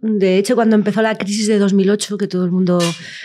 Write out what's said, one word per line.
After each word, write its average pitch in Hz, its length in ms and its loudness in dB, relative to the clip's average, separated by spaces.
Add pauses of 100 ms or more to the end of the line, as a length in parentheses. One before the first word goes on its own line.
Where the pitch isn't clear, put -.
de 196 340 0
hecho, 202 160 0
cuando 220 220 4
empezó 208 260 0
la 220 140 0
crisis 202 320 -4
de 214 100 2
dos 196 160 2
mil 196 160 2
ocho, 208 300 -2
que 202 80 -2
todo 180 180 -2
el 170 60 -2
mundo 180 260 2 (480)